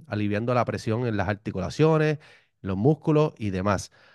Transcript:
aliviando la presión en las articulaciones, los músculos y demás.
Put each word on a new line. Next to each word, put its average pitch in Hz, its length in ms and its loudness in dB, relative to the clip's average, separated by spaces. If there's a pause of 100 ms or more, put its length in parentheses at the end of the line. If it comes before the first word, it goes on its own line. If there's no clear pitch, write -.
aliviando 107 480 -2
la 117 100 2
presión 110 400 -4
en 110 120 -2
las 98 120 0
articulaciones, 151 880 0 (440)
los 95 160 -4
músculos 151 600 2
y 104 140 -4
demás. 95 400 0 (240)